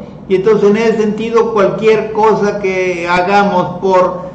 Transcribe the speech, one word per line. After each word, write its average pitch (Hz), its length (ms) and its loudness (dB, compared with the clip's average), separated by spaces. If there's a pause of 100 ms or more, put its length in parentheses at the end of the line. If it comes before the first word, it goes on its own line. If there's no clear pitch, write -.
(280)
Y 190 100 2
entonces, 202 340 2
en 208 60 2
ese 233 200 0
sentido, 226 560 0
cualquier 208 600 0
cosa 208 460 0
que 185 480 -4
hagamos 180 720 0
por 185 420 0 (140)